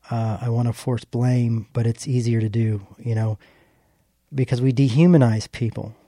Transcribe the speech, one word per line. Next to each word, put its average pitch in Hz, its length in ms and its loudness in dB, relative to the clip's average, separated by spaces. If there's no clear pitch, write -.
uh, 113 320 -2
I 120 80 -4
wanna 117 240 0
force 120 320 -6
blame, 120 640 -2
but 117 140 -2
it's 117 220 -4
easier 120 340 0
to 110 80 -2
do, 107 380 -2
you 120 160 -6
know, 110 240 -2
because 127 260 -2
we 131 140 2
dehumanize 131 760 4
people. 110 440 -6